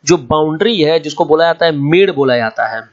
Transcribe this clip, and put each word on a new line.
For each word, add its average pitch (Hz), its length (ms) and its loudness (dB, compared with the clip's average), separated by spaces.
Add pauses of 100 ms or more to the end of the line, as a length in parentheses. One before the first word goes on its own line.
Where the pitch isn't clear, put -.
जो 165 120 2
boundary 156 640 -2
है 160 180 0
जिसको 147 240 -4
बोला 156 200 2
जाता 165 220 0
है 160 60 2
मेड़ 160 380 2
बोला 135 260 0
जाता 113 400 -4
है। 113 60 -10 (100)